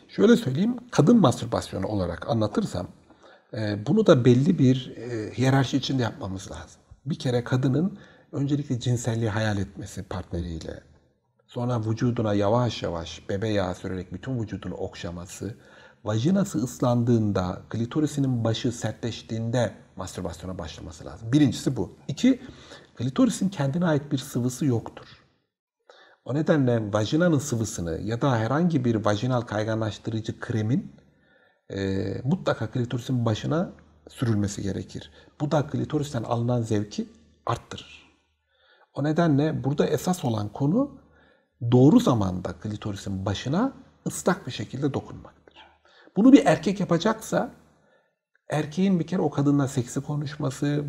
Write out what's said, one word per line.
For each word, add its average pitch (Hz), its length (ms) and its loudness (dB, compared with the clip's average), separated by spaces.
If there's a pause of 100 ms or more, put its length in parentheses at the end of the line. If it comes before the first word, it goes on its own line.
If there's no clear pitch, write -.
Şöyle 214 300 6
söyleyeyim, 185 380 0 (160)
kadın 220 280 6
mastürbasyonu 101 680 0
olarak 87 420 -4
anlatırsam, 107 580 -2 (680)
e, 107 340 -4
bunu 208 180 2
da 131 200 8
belli 139 340 6
bir, 131 380 4
e, 113 400 -8
hiyerarşi 135 400 2
içinde 131 260 -2
yapmamız 95 480 -6
lazım. - 300 -18 (240)
Bir 139 140 -6
kere 123 240 0
kadının 135 540 0 (340)
öncelikle 139 480 -2
cinselliği 117 500 -2
hayal 107 280 0
etmesi 98 460 -8
partneriyle, 87 800 -8 (640)
sonra 120 340 -4
vücuduna 113 520 0
yavaş 110 500 2
yavaş 85 460 -8
bebe 104 200 -2
yağı 95 260 0
sürerek 92 380 -8
bütün 120 260 -6
vücudunu 104 340 -6
okşaması, 90 840 -10 (480)
vajinası 139 540 0
ıslandığında, 113 1120 0
klitorisinin 131 720 -2
başı 113 280 0
sertleştiğinde 113 1040 -4 (220)
mastürbasyona 92 600 -10
başlaması - 480 -12
lazım. 113 260 -10
Birincisi 139 460 2
bu. 92 180 -4 (120)
İki, 247 340 2 (540)
klitorisin 185 540 0
kendine 143 360 0
ait 147 260 0
bir 135 60 0
sıvısı 127 480 -2
yoktur. - 420 -2 (1200)
O - 80 -6
nedenle 127 600 2
vajinanın 151 460 2
sıvısını 98 640 -4
ya 113 200 -4
da 135 160 2
herhangi 139 480 2
bir 117 100 4
vajinal 107 460 2
kayganlaştırıcı 110 1000 -4
kremin, 113 520 -2 (800)
e, 98 380 -2 (160)
mutlaka 139 480 -2
klitorisin 120 540 -2
başına 135 460 -2 (380)
sürülmesi 101 520 -2
gerekir. - 500 -8 (300)
Bu 147 100 -2
da 147 160 0
klitoristen 127 560 -4
alınan 120 380 0
zevki 107 480 -2 (360)
arttırır. - 600 -8 (840)
O 139 100 -4
nedenle 151 600 2
burada 151 220 2
esas 180 400 -2
olan 104 240 -2
konu 190 420 0 (800)
doğru 135 280 10
zamanda 92 540 0
klitorisin 101 720 -8
başına 147 480 -2 (340)
ıslak - 400 -2
bir 127 40 -10
şekilde 135 420 -6
dokunmaktır. - 640 -12 (580)
Bunu 247 180 8
bir 262 120 8
erkek 185 340 2
yapacaksa 175 720 0 (960)
erkeğin 175 500 0
bir 156 80 -2
kere 185 140 -2
o 156 80 0
kadınla 143 380 2
seksi 135 340 -4
konuşması, 147 880 -4